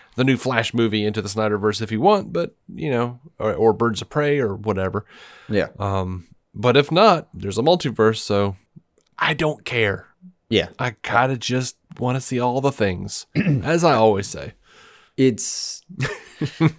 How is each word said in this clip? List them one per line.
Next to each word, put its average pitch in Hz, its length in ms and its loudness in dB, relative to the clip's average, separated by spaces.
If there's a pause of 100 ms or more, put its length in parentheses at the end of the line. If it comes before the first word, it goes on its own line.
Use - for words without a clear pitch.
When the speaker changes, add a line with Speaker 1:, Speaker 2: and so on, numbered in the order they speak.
(160)
Speaker 1:
the 127 80 2
new 131 120 4
Flash 117 380 -2
movie 110 300 2
into 104 180 -2
the 101 60 -6
Snyderverse 104 520 0
if 107 100 -6
you 110 100 -2
want, 196 320 2
but, 170 220 -4 (200)
you 160 160 -6
know, 120 300 -2 (180)
or, 107 160 -2
or 110 180 4
Birds 110 300 -2
of - 80 -14
Prey 147 280 0
or 107 160 -2
whatever." 98 520 -4 (420)
Speaker 2:
Yeah. 101 200 0 (100)
Speaker 1:
Um, 95 480 -4 (280)
but 120 220 2
if 143 160 2
not, 180 400 4
there's 98 260 -8
a 113 40 2
multiverse, 123 560 2
so 101 380 0 (640)
I 160 160 0
don't 151 300 -2
care. 104 420 -2 (420)
Speaker 2:
Yeah. 95 200 2 (100)
Speaker 1:
I 123 240 -4
kinda 127 340 2
just 123 400 -4 (220)
wanna 123 220 -2
see 127 180 -4
all 123 220 0
the 135 120 2
things, 95 580 -4
<clears throat> - 40 -8 (300)
as 165 200 0
I 151 100 4
always 107 340 4
say. 78 240 -12 (640)
Speaker 2:
It's, - 720 0
Speaker 1:
<laughs> - 680 -8 (180)